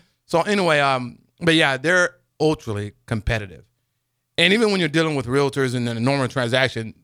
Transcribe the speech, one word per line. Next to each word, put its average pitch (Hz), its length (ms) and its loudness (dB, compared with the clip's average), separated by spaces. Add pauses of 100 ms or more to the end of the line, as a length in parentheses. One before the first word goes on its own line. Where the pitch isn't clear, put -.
(260)
So 165 160 0
anyway, 180 380 0
um, 131 380 -2 (220)
but 165 160 2
yeah, 143 220 2
they're 175 400 0 (220)
ultra 104 520 -2 (160)
competitive. 107 560 -6 (720)
And 175 160 4
even 220 180 2
when 196 80 0
you're 170 100 0
dealing 160 260 0
with 127 100 -4
realtors 135 480 0
in 120 140 -2
a 117 120 -4
normal 135 280 0
transaction, 120 680 -2 (100)